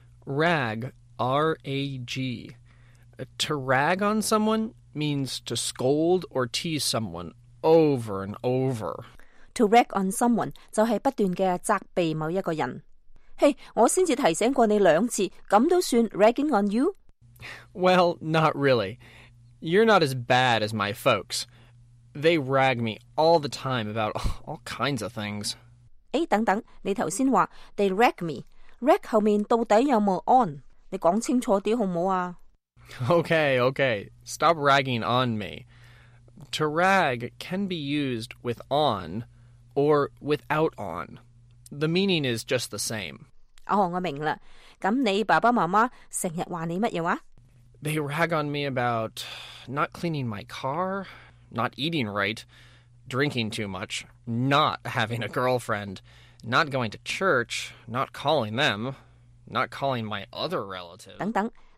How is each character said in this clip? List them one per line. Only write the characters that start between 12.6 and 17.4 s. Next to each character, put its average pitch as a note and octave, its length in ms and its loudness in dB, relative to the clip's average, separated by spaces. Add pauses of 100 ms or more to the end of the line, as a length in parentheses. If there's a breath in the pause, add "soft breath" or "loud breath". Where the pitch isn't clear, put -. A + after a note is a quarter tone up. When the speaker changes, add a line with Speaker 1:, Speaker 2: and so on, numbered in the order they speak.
Speaker 2:
嘿， D4+ 180 4 (180 loud breath)
我 A3+ 140 6
先 F#4 160 2
至 D#4 100 2
提 E3+ 200 2
醒 A3+ 180 2
過 A#3 140 4
你 G#3 120 4
兩 F#3 300 6
次， G3 220 -2 (180 soft breath)
噉 A3+ 200 4
都 F4+ 120 4
算 A#3 300 2
ragging A#3+ 440 2
on G3+ 160 2
you？ C4+ 240 0 (760 loud breath)